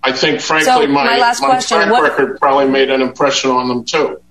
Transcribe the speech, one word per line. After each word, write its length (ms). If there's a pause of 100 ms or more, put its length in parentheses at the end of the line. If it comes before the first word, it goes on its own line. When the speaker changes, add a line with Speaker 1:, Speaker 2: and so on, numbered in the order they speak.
Speaker 1:
I 120
think, 260
frankly, 460
Speaker 2:
So, 20
Speaker 1:
my, 160
Speaker 2:
my 140
last 240
Speaker 1:
my 80
Speaker 2:
question, 280
Speaker 1:
track 140
Speaker 2:
what 120
Speaker 1:
record 360
probably 300
made 200
an 120
impression 500
on 160
them, 160
too. 480